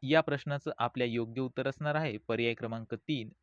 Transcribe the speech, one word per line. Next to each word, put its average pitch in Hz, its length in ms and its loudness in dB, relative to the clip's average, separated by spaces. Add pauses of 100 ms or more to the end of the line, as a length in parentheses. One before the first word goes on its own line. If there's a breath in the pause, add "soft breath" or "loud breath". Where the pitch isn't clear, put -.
या 147 180 6
प्रश्नाचं 143 580 -2
आपल्या 120 280 2
योग्य 117 340 -2
उत्तर 131 260 -4
असणार 147 280 -2
आहे 151 220 0
पर्याय 117 380 0
क्रमांक 113 400 -6
तीन, 120 360 -4 (120)